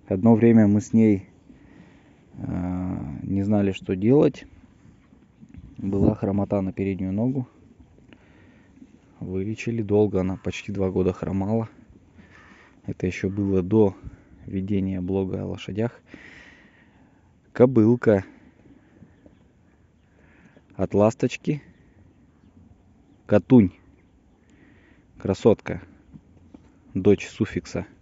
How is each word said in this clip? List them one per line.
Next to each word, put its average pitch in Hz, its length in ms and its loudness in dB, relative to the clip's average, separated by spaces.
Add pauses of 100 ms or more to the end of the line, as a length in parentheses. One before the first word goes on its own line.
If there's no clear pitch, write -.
Одно 110 280 4
время 113 320 6
мы 101 140 2
с - 100 -12
ней, 107 380 2 (1080)
э, 90 600 -8 (260)
не 98 200 -4
знали, 101 280 0
что - 240 -6
делать. 131 500 2 (1300)
Была 101 380 0
хромота 101 460 -2
на 95 120 -6
переднюю 95 400 -4
ногу. 127 340 -4 (1700)
Вылечили. 107 640 -6
Долго 101 380 2
она, 92 160 -2
почти - 380 -10
два 95 180 -2
года 92 220 0
хромала. 101 560 -4 (1160)
Это - 220 -6
еще 92 220 -4
было 98 320 0
до 98 340 2 (500)
ведения 95 540 -4
блога 95 440 -4
о - 20 -8
лошадях. 101 560 -8 (1500)
Кобылка 113 720 4 (2500)
от 92 180 -4
ласточки. 113 680 0 (1600)
Катунь. 104 460 4 (1500)
Красотка. - 640 0 (1120)
Дочь 98 340 2
суффикса. - 600 -6 (140)